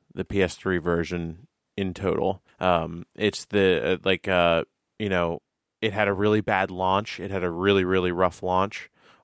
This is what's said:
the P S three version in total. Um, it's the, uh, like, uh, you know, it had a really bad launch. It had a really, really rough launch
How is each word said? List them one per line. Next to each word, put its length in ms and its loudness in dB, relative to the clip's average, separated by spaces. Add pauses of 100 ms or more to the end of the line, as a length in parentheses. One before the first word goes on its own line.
(140)
the 120 -6
P 180 0
S 120 0
three 220 -2
version 680 -2 (280)
in 200 -4
total. 480 -2 (160)
Um, 560 0
it's 300 -2
the, 480 2
uh, 100 -4
like, 240 0
uh, 380 4 (340)
you 100 -4
know, 320 0 (400)
it 100 -2
had 160 0
a 60 2
really 280 2
bad 280 0
launch. 500 -2
It 120 -8
had 120 -4
a 60 -2
really, 340 2
really 280 0
rough 320 0
launch 480 -2 (320)